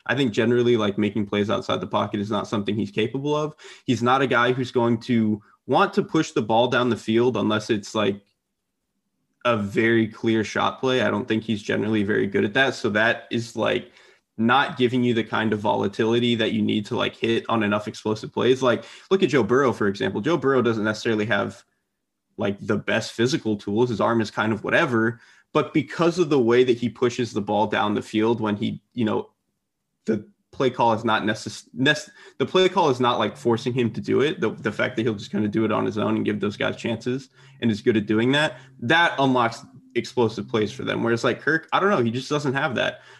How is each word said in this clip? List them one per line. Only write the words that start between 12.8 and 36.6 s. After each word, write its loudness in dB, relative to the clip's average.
that 0
is, -6
like, -2
not 2
giving 2
you 2
the 0
kind -2
of -2
volatility 0
that 0
you 0
need 0
to, -8
like, -2
hit -2
on 0
enough -2
explosive -6
plays. 2
Like, 2
look 2
at 4
Joe 4
Burrow, 2
for 0
example. -2
Joe 0
Burrow 2
doesn't 0
necessarily -2
have, -4
like, -4
the -2
best -2
physical 0
tools. 0
His -4
arm 2
is -4
kind 0
of -4
whatever, 0
but 0
because 0
of 2
the 4
way 4
that 2
he -2
pushes -2
the -4
ball 0
down 0
the -2
field 0
when -2
he, -6
you -2
know, -2
the -4
play 0
call 2
is -2
not 0
necess-, -6
nec-, -2
the -2
play 4
call 2
is 0
not, 2
like, -2
forcing 0
him 0
to -8
do 2
it. 0
The, 2
the -6
fact -2
that 0
he'll -2
just -12
kinda -2
do 0
it 0
on 0
his -4
own 0
and -2
give -2
those -4
guys -4